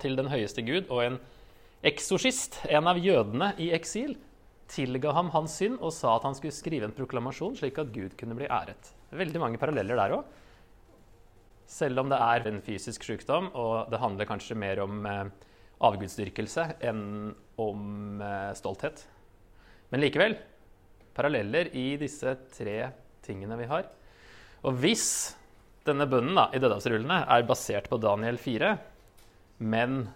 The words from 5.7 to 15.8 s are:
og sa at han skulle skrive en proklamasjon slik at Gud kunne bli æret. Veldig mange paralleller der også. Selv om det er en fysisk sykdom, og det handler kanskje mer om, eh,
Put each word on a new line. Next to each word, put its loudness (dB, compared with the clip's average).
og -2
sa 4
at 0
han -2
skulle -8
skrive -2
en -8
proklamasjon -4
slik -4
at -4
Gud -8
kunne -8
bli -4
æret. -4
Veldig -4
mange -2
paralleller 2
der 4
også. -10
Selv 0
om -2
det 4
er 4
en -4
fysisk -8
sykdom, -2
og -2
det -2
handler -2
kanskje -6
mer -2
om, -6
eh, -4